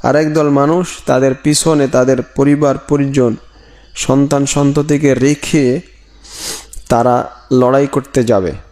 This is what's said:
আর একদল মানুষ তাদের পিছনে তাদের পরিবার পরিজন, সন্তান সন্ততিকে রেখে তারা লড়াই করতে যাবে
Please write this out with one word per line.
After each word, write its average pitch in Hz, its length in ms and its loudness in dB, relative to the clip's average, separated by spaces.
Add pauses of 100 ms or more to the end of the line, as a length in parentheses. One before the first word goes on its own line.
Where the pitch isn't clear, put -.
আর 120 140 -2
একদল 151 340 0
মানুষ 147 360 2 (200)
তাদের 131 360 2
পিছনে 151 460 0
তাদের 127 320 2 (120)
পরিবার 143 440 2 (100)
পরিজন, 139 480 0 (600)
সন্তান 139 520 0
সন্ততিকে 143 680 0
রেখে 143 480 0 (1200)
তারা 120 280 2 (360)
লড়াই 127 360 2
করতে 135 360 -4
যাবে 98 280 0 (200)